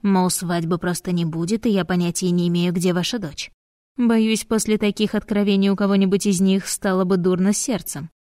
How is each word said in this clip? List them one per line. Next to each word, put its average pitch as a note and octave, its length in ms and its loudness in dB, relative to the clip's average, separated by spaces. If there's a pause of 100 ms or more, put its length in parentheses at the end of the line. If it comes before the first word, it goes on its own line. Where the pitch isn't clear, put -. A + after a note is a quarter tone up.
Мол, F#3 280 2
свадьбы F3 480 -2
просто F3+ 340 -4
не E3+ 120 0
будет, E3+ 420 -4
и A#3 40 2
я G3 140 2
понятия F3 460 -2
не F3 180 2
имею, F3 240 0
где F3+ 200 0
ваша F3 260 -2
дочь. D#3 320 -10 (460)
Боюсь, A3 480 2
после G#3+ 340 0
таких G#3 360 0
откровений G3+ 560 2
у G3 60 2
кого-нибудь G3 500 2
из F#3 140 2
них F#3+ 280 2
стало F#3+ 360 0
бы F#3 120 0
дурно F#3 360 2
с G3+ 60 0
сердцем. E3 520 -6 (100)